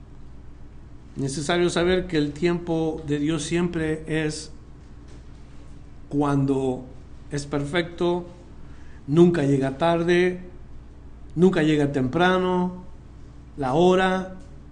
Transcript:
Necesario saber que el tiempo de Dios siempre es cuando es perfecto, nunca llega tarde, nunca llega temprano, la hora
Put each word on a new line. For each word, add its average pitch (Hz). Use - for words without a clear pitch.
Necesario 165
saber 180
que 160
el 147
tiempo 165
de 147
Dios 151
siempre 165
es 156
cuando 135
es 143
perfecto, 175
nunca 170
llega 135
tarde, 175
nunca 175
llega 147
temprano, 180
la 131
hora 185